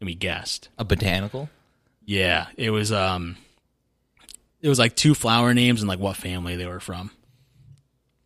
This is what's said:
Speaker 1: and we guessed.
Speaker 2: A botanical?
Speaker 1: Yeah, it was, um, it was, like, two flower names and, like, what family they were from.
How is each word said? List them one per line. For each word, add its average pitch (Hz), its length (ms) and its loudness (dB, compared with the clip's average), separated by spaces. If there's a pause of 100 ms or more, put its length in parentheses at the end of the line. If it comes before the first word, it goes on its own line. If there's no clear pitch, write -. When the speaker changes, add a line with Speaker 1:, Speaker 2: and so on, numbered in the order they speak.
Speaker 1:
and 101 60 -8
we 87 80 -6
guessed. - 540 -6 (100)
Speaker 2:
A 113 60 -4
botanical? 101 640 0 (560)
Speaker 1:
Yeah, 90 420 0 (100)
it 113 140 -2
was, 107 200 0
um, 92 460 -2 (1200)
it 156 80 2
was, 135 100 4
like, 120 180 4
two 151 180 6
flower 120 400 2
names 123 280 4
and, 101 60 -2
like, 92 120 -2
what 98 160 -2
family 90 400 -6
they 90 100 -6
were 90 140 -10
from. 90 300 -10 (1160)